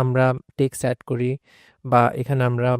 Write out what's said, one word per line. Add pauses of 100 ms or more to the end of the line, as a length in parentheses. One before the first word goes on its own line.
আমরা (340)
টেক্সট
অ্যাড (100)
করি (600)
বা (200)
এখানে
আমরা (100)